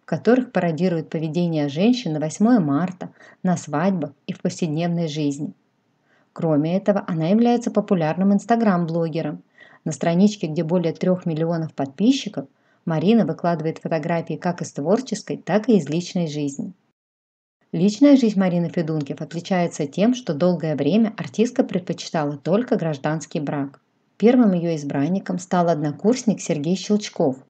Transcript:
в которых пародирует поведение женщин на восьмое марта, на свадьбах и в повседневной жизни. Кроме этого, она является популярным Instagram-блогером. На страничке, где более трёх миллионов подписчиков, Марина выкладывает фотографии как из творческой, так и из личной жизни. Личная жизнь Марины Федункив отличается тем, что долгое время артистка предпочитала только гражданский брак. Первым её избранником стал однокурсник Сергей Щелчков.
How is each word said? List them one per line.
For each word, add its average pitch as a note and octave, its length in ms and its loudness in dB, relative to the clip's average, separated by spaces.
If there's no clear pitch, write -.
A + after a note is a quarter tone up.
в - 60 -20
которых B3 440 0
пародирует E3+ 580 -2
поведение D#3+ 580 -2
женщин F3+ 440 0
на D3+ 80 -4
восьмое G#3 400 2
марта, E3 500 -2
на F3+ 140 2
свадьбах D#3 560 -2
и F#3 40 -6
в - 80 -14
повседневной E3+ 680 -2
жизни. D3 440 -4
Кроме D#3+ 440 0
этого, G3+ 320 0
она D#3+ 200 -2
является A#3+ 440 2
популярным F#3+ 600 2
Instagram-блогером. E3+ 1080 0
На D#3+ 60 -4
страничке, F3 560 2
где D#3 160 -2
более E3 300 0
трёх F3+ 340 -2
миллионов E3 480 -2
подписчиков, G3+ 720 -2
Марина E3+ 420 2
выкладывает D#3+ 520 -2
фотографии E3 560 -4
как - 280 -6
из B2+ 100 -10
творческой, F3 680 -4
так G3+ 300 -2
и A3+ 80 6
из C#3+ 120 0
личной F3 400 -4
жизни. D3 440 -6
Личная G#3+ 440 6
жизнь A3 220 2
Марины F3 300 2
Федункив D#3 520 -4
отличается E3 680 -2
тем, A3+ 260 2
что F3+ 200 -4
долгое E3 420 0
время E3+ 400 2
артистка - 480 0
предпочитала D3+ 720 -4
только G#3 400 0
гражданский D#3 640 -4
брак. C#3+ 400 -6
Первым A#3 340 6
её E3+ 240 0
избранником D3+ 640 -2
стал F3 280 0
однокурсник E3+ 720 0
Сергей D#3+ 360 -2
Щелчков. F3+ 600 -2